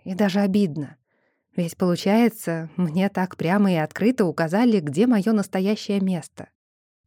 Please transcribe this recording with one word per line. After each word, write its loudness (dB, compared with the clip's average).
и -8
даже 0
обидно. -2
Ведь, -6
получается, 0
мне 0
так -4
прямо 2
и 2
открыто 0
указали, 2
где 0
мое 2
настоящее -2
место. -6